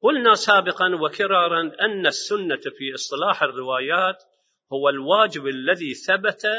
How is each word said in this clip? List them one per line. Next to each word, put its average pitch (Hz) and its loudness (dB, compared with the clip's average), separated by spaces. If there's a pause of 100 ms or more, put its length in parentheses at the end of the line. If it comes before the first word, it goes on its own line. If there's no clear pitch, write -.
قلنا 240 4
سابقاً 185 2
وكراراً 170 2 (200)
أن 196 0
السنة 170 -2 (180)
في 135 -8
اصطلاح 156 -2
الروايات 135 -2 (500)
هو 139 0
الواجب 151 0
الذي 139 -2
ثبت 196 -2 (160)